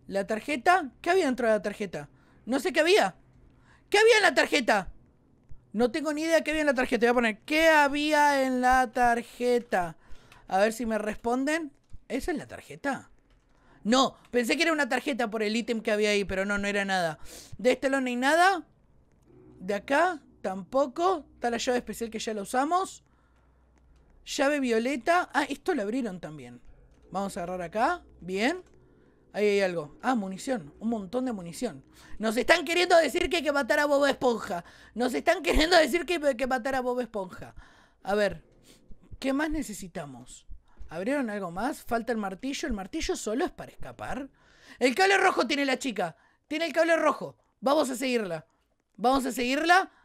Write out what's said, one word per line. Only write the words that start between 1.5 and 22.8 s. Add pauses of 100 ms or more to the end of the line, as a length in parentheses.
la
tarjeta? (360)
No
sé
qué
había. (720)
¿Qué
había
en
la
tarjeta? (840)
No
tengo
ni
idea
qué
había
en
la
tarjeta.
Voy
a
poner,
¿qué
había
en
la
tarjeta? (500)
A
ver
si
me
responden. (360)
¿Esa
es
la
tarjeta? (760)
No, (160)
pensé
que
era
una
tarjeta
por
el
ítem
que
había
ahí,
pero
no,
no
era
nada. (400)
De
este
lado
no
hay
nada. (960)
De
acá (200)
tampoco.
Está
la
llave
especial
que
ya
la
usamos. (1200)